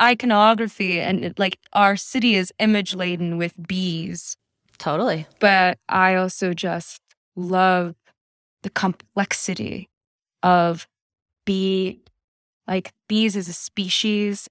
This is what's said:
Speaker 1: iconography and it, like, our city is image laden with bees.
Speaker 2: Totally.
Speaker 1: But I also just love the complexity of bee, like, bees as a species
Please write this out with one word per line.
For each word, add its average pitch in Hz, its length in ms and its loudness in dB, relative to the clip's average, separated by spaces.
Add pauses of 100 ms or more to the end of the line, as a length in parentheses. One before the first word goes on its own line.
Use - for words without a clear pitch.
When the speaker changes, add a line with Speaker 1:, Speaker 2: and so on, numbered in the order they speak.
Speaker 1:
iconography 214 1000 4
and 190 240 -2
it, - 160 -6
like, 190 180 -2 (140)
our 202 240 6
city 233 400 0
is 185 240 0
image 208 340 2
laden 175 420 -4
with 170 180 -4 (120)
bees. 175 720 -6 (420)
Speaker 2:
Totally. 160 480 -2 (140)
Speaker 1:
But 190 380 2 (100)
I 185 260 2
also 185 400 -2
just 170 460 -8 (340)
love 180 600 0 (680)
the 196 80 -8
complexity - 1160 -4 (540)
of 170 440 2 (580)
bee, 190 560 -2 (680)
like, 185 240 -4 (160)
bees 214 280 2
as 185 120 -6
a 175 40 -10
species 208 960 -4